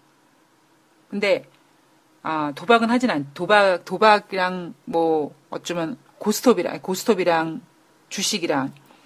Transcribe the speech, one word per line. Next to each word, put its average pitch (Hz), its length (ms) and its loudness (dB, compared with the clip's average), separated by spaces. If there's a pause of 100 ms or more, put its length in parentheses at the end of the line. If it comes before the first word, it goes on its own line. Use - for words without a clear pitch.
(1120)
근데, 202 340 0 (760)
아, 156 320 -4
도박은 226 360 2
하진 247 200 2
않-, 143 240 -4
도박, 185 500 2
도박이랑 185 920 0 (100)
뭐 160 500 0 (160)
어쩌면 170 480 -6 (200)
고스톱이랑, 202 640 0
고스톱이랑 170 800 0 (480)
주식이랑 160 680 -4 (320)